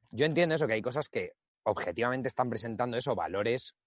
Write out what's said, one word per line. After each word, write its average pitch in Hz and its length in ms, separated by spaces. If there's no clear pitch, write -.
yo 131 140
entiendo 160 300
eso, 151 120
que 110 60
hay 110 80
cosas 127 280
que 92 240
objetivamente 117 600
están 123 220
presentando 117 460
eso, 127 200
valores 98 580